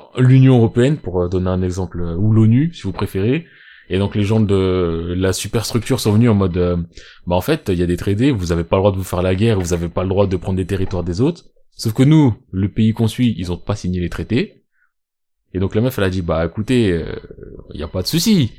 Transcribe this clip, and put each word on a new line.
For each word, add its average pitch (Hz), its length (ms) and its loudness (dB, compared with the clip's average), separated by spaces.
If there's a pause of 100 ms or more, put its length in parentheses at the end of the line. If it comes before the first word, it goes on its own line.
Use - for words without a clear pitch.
(160)
l'Union 131 420 6
Européenne, 120 400 2
pour, 90 260 -4
euh, 90 40 -2
donner 92 220 -2
un 92 140 0
exemple, 90 380 -4
euh, 85 160 -4
ou 107 140 2
l'onu, 113 440 4
si - 80 -20
vous 98 100 -6
préférez. 104 540 -2 (420)
Et 90 80 0
donc 98 160 0
les 107 100 0
gens 110 180 2
de 90 760 0
la 92 160 2
superstructure 113 680 -4
sont 110 120 0
venus 113 180 4
en 107 60 4
mode, 95 220 0
euh, 90 200 0 (480)
bah 87 100 -2
en 90 60 0
fait, 156 280 -2
il 87 100 0
y 87 40 2
a 87 40 0
des 87 100 0
traités, 104 320 0
vous 92 220 -2
avez 85 120 0
pas 85 120 -2
le 95 60 2
droit 101 100 4
de 92 60 -2
vous 95 60 -4
faire 90 200 -4
la 92 100 0
guerre, 104 260 2
vous 87 140 -2
avez 85 160 -2
pas 90 140 -4
le 95 60 -2
droit 98 180 2
de 92 100 -2
prendre 92 200 -4
des 92 100 -4
territoires 92 360 -4
des 87 180 -4
autres. 160 240 -2 (300)
Sauf - 180 -6
que 135 100 2
nous, 147 300 4 (180)
le 95 180 -2
pays 110 220 0
qu'on 113 160 0
suit, 117 300 0
ils 87 160 -6
ont 85 40 -8
pas - 160 -6
signé 90 280 -4
les 87 80 -2
traités. 110 560 -4 (880)
Et 92 60 -4
donc 95 160 -2
la 107 60 0
meuf, 123 160 -2
elle 104 60 0
a 95 60 0
dit, 92 120 -4
bah 85 240 -2
écoutez, 107 460 0
euh, 82 240 -4 (580)
y - 100 -10
a 82 40 -8
pas 92 140 -6
de 92 60 -6
souci. 170 520 2